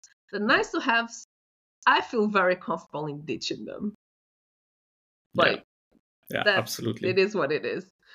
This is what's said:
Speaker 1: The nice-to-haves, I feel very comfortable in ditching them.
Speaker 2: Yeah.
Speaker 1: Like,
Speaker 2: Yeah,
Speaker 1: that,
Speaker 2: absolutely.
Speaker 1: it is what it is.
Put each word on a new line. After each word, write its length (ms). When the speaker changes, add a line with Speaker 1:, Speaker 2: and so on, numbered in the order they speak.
Speaker 1:
The 80
nice-to-haves, 840
I 160
feel 260
very 280
comfortable 520
in 180
ditching 400
them. 300
Speaker 2:
Yeah. 100
Speaker 1:
Like, 200
Speaker 2:
Yeah, 140
Speaker 1:
that, 140
Speaker 2:
absolutely. 520
Speaker 1:
it 100
is 160
what 160
it 140
is. 220